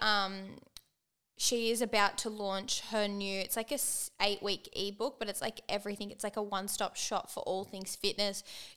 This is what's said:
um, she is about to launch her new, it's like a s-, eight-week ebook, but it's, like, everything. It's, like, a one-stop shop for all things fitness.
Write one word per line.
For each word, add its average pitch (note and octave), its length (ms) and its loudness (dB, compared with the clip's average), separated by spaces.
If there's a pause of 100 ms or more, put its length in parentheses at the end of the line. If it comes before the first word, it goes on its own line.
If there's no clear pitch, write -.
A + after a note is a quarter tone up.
um, G3 560 2 (800)
she A#3 320 4
is A3+ 120 2
about G3+ 380 6
to A#3 100 -2
launch G3+ 600 -2
her G#3+ 180 4
new, G3 320 -2
it's - 160 -2
like A3+ 160 -2
a C#4+ 40 0
s-, - 340 0 (120)
eight-week G3+ 540 0
ebook, G3+ 440 -2
but G#3+ 100 -4
it's, G3 120 -4
like, - 280 -4
everything. G3+ 420 -4
It's, - 120 -10
like, G#3 120 -2
a A3 60 -2
one-stop G3+ 560 -2
shop - 340 -2
for - 100 -6
all F#3+ 220 -2
things F#3+ 320 -8
fitness. G3+ 480 2 (340)